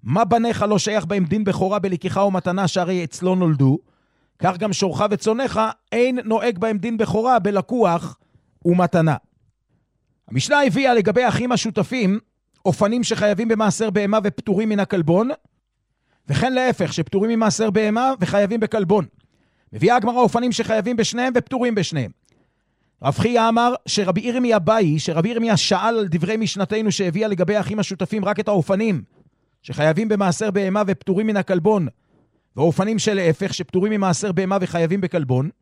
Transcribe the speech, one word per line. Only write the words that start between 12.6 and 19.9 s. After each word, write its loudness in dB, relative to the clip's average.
אופנים 0
שחייבים 0
במעשר 0
בהמה 0
ופטורים -2
מן 0
הכלבון, 0
וכן 0
להפך, 0
שפטורים -2
ממעשר 0
בהמה 0
וחייבים 0
בכלבון. 0
מביאה 2